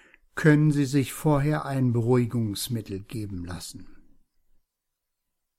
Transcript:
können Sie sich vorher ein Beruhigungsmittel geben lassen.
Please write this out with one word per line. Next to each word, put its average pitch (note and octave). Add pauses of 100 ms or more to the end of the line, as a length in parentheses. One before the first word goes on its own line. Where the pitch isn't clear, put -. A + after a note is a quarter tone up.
(360)
können D3+
Sie C#3+
sich C3
vorher D3+
ein C3
Beruhigungsmittel A2+
geben G2+
lassen. - (1600)